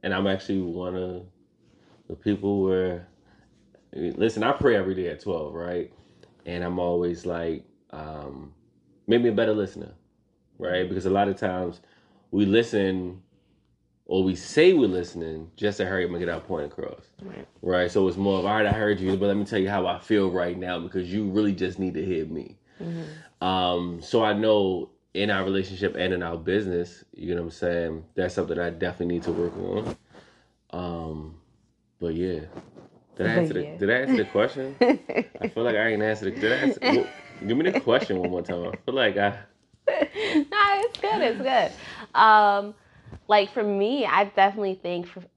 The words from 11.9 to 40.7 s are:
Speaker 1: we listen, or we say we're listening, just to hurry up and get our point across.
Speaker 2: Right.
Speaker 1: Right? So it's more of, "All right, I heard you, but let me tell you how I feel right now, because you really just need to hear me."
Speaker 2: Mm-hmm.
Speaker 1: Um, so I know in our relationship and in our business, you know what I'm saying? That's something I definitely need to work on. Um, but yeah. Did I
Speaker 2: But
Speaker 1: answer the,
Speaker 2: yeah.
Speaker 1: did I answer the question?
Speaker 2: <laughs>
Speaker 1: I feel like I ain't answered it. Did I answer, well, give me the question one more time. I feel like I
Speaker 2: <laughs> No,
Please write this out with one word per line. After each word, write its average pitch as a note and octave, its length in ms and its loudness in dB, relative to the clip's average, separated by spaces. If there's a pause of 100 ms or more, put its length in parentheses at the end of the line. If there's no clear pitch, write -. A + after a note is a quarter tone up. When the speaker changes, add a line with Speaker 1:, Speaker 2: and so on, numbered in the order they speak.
Speaker 1:
we G#2 160 4
listen, F#2+ 760 2 (840)
or F#2+ 180 2
we F#2 120 2
say F3 380 6
we're C3 140 6
listening, E2 680 -4
just G2+ 220 -2
to F#2+ 100 0
hurry F#2 180 0
up F2+ 60 -4
and E2+ 80 -6
get F2 100 -2
our E2 100 -4
point D#2 320 -6
across. - 380 -12 (140)
Speaker 2:
Right. - 240 -14 (160)
Speaker 1:
Right? F2+ 280 2
So F#2+ 160 4
it's F2 100 0
more G2 200 2
of, F2+ 80 -2
"All G#2 80 0
right, G#2+ 140 2
I G2 60 2
heard G#2 260 0
you, F#2+ 180 0
but G2 80 0
let G2+ 120 2
me G#2 80 0
tell A2 120 -4
you F#2+ 140 2
how F#2 160 0
I F2+ 100 -2
feel G2+ 320 2
right F2 260 -2
now, F#2 240 -6
because F2+ 320 -6
you G#2 200 -2
really G#2 240 2
just F2+ 240 -4
need F#2 160 -2
to D#2+ 100 -4
hear D#2+ 220 -2
me." D#2 320 -12 (200)
Speaker 2:
Mm-hmm. D#3+ 640 -12
Speaker 1:
Um, F2+ 600 0
so A2+ 200 2
I G#2+ 100 2
know G2+ 580 2 (240)
in G#2 160 0
our F#2+ 140 0
relationship F#2+ 520 -2
and F#2 160 0
in F2 80 -2
our E2+ 160 -4
business, F2+ 680 -2 (100)
you F2 180 -6
know E2+ 80 -2
what E2+ 60 -6
I'm E2 40 -10
saying? E2+ 520 -2 (120)
That's F2+ 180 -2
something E2+ 260 -2
I F2 100 -2
definitely F2 460 -4
need E2+ 80 -4
to - 80 -2
work F2 260 -2
on. F#2 400 -6 (720)
Um, E2 640 -8 (640)
but E2+ 160 -2
yeah. F2 260 -4 (760)
Did - 120 -2
I - 0 -
Speaker 2:
But - 20 -
Speaker 1:
answer D#3+ 240 2
the, - 100 -2
Speaker 2:
yeah. D#3 140 -10
Speaker 1:
did G2+ 120 0
I A#2 40 6
answer B2+ 240 2
the G#2 80 2
question? C3+ 520 0
Speaker 2:
<laughs> - 40 2 (600)
Speaker 1:
I A3+ 60 -4
feel A#2 160 -4
like A2+ 140 2
I A2 100 2
ain't G#2+ 160 0
answered G#2 300 -2
it. - 80 -6
Did A2 100 2
I B2+ 60 2
answer, C#3+ 240 0
well, C4 260 2 (400)
give A#2 100 2
me F3 140 2
the D3 80 0
question G#2+ 400 2
one F2+ 100 -2
more F2+ 120 -2
time. F2 260 -6
I - 80 -6 (100)
feel B2 80 -4
like B2+ 220 2
I G2+ 140 2 (580)
Speaker 2:
<laughs> - 0 -
No, E4 720 0 (240)